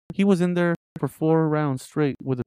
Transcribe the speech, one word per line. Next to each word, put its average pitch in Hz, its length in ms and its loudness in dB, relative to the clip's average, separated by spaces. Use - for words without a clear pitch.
he 196 100 0
was 196 160 4
in 180 140 0
there 175 200 0
for 139 100 -4
four 160 400 0
rounds 151 340 -2
straight 147 400 -2
with 131 180 -4
a 120 60 -8